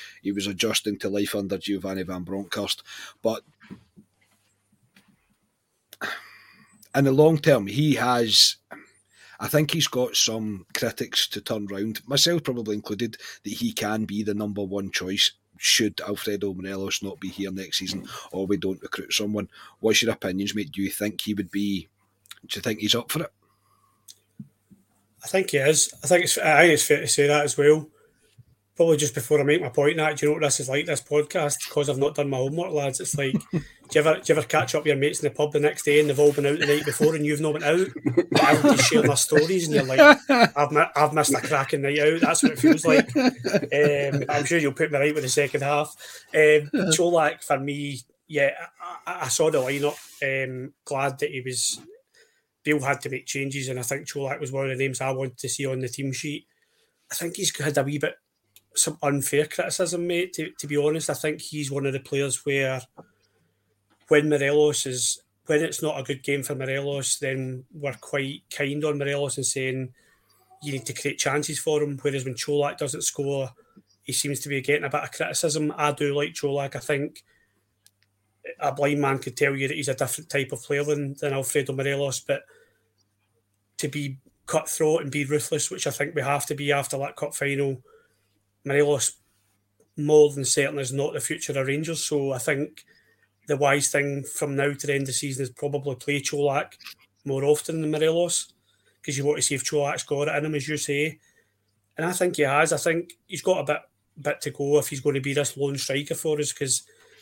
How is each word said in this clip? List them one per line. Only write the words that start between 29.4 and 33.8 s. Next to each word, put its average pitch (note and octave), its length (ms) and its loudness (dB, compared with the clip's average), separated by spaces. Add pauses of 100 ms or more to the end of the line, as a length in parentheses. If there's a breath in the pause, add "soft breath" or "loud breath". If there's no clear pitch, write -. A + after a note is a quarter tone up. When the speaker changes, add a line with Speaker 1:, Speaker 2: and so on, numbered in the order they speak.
Speaker 2:
I C#3 40 0
make D3+ 180 2
my B2 80 -6
point, D3+ 260 2
that, D3+ 220 0
do D3 80 0
you D3 40 4
know D3+ 40 0
what D3+ 80 -2
this C#3+ 180 0
is C3 80 -8
like, C#3+ 160 -2
this C#3+ 160 -4
podcast? D3 680 -2
'Cause D3 180 0
I've C3+ 80 -2
not C#3+ 180 0
done C#3+ 140 -2
my C3+ 80 -2
homework, C#3 360 -2
lads. C#3 280 -2
It's - 160 -6
like, C3+ 160 -2
<laughs> - 200 -4
do E3+ 60 -2 (360 loud breath)